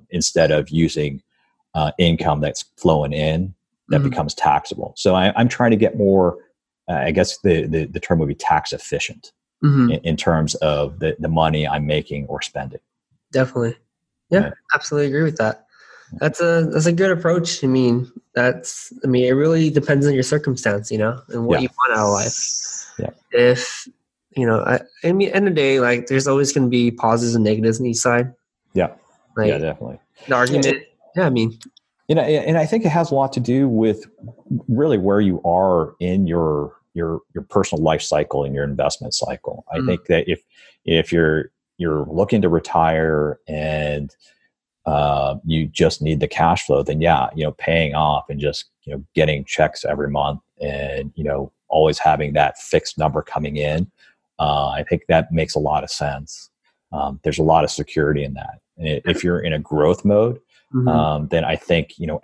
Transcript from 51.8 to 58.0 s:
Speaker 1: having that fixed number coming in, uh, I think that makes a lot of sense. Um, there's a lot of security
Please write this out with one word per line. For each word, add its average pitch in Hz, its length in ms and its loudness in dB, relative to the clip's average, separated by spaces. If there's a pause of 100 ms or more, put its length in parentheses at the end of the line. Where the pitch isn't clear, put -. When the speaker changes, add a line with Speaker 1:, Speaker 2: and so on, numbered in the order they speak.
Speaker 1:
having 76 360 0
that 73 260 0
fixed - 400 -4
number 76 240 -2
coming 76 340 -6
in, 78 320 -2 (480)
uh, 73 300 0
I 76 200 -6
think - 200 -4
that 82 240 2
makes 80 240 -2
a 78 40 0
lot 73 240 -2
of 73 60 -12
sense. 73 600 -8 (400)
Um, 69 320 -6
there's 78 160 -2
a 80 40 2
lot 80 200 4
of 73 80 -2
security 73 520 -2